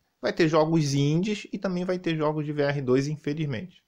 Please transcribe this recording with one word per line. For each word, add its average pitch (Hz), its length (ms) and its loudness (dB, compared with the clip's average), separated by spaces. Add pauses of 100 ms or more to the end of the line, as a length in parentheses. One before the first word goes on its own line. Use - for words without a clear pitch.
(200)
Vai 208 120 -2
ter 175 160 2
jogos 156 460 2
indies 160 580 0
e 202 60 -6
também 180 260 -4
vai 185 140 -2
ter 170 180 -2
jogos 151 300 0
de 151 60 -4
V 147 100 0
R 143 180 0
dois, 131 260 2
infelizmente, 147 800 -6